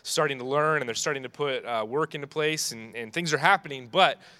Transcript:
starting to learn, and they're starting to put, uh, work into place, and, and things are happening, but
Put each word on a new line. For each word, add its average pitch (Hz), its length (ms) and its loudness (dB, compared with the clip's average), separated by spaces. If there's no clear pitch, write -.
starting 147 340 0
to 123 80 -8
learn, 151 360 2
and 127 60 -4
they're 117 60 -2
starting 135 300 -4
to 123 60 -10
put, 135 360 -4
uh, 113 200 -2
work 151 300 -2
into 143 120 -10
place, 156 440 -2
and, 113 240 -12
and 117 160 -8
things 170 220 -2
are 143 60 4
happening, 143 520 2
but 165 280 4